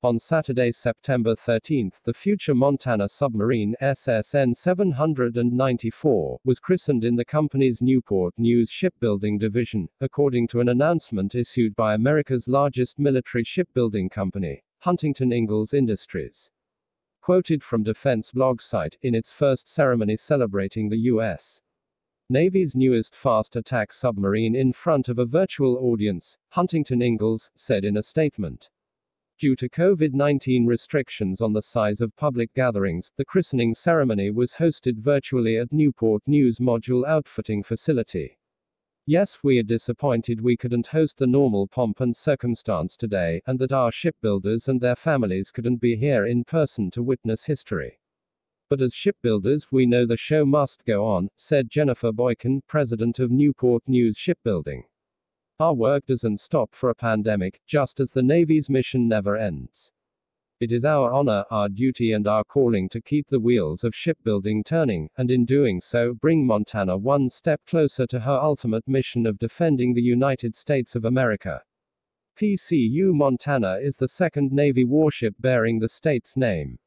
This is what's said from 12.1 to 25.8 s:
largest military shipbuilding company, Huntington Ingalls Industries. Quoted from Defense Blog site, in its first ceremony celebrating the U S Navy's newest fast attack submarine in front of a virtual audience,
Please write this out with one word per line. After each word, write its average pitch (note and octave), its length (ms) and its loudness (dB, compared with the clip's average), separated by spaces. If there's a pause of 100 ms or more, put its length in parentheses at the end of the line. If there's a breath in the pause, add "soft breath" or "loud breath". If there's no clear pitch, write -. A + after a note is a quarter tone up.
largest C3 540 0
military C3 420 0
shipbuilding A2+ 640 -2
company, F#2 540 -6 (160)
Huntington D3 540 -2
Ingalls A2 420 -2
Industries. G#2 760 -4 (680)
Quoted F3+ 440 0
from A2+ 180 -2
Defense A2 480 -2
Blog B2+ 320 0
site, E2 400 -6
in B2+ 100 0
its A2+ 200 -2
first C#3 340 0
ceremony A#2 500 2
celebrating G#2+ 720 -2
the A2 100 -2 (120)
U A2 100 2
S - 400 -8 (680)
Navy's E3+ 460 2
newest B2+ 400 2
fast A2+ 400 0
attack A2+ 360 -4
submarine G#2+ 600 0
in C3 180 2
front D3 360 0
of A#2+ 100 -4
a B2 80 0
virtual C3+ 520 0
audience, G#2+ 600 -2 (120)